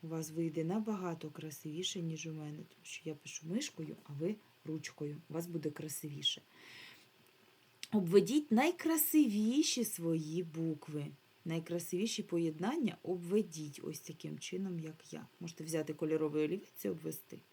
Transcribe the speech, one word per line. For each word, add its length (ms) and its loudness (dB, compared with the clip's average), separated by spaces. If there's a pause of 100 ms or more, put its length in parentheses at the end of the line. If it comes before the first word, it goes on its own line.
У 20 -6
вас 240 -4
вийде 320 0
набагато 640 0
красивіше, 720 -6
ніж 260 -4
у 60 -6
мене, 240 -8
тому 260 -16
що 260 -10
я 60 -4
пишу 320 -12
мишкою, 560 -4
а 100 -12
ви 220 -2 (300)
ручкою. 640 -6
У 40 -10
вас 140 -4
буде 240 -2
красивіше. 720 -4 (1500)
Обведіть 600 6
найкрасивіші 1300 6
свої 580 0
букви. 600 -2 (400)
Найкрасивіші 760 -2
поєднання 800 0
обведіть 800 0
ось 160 -6
таким 400 -10
чином, 400 -4
як 340 -10
я. 140 -10 (120)
Можете 240 -10
взяти 300 -2
кольоровий 520 2
олівець 400 -4
і 40 2
обвести. 500 -6 (140)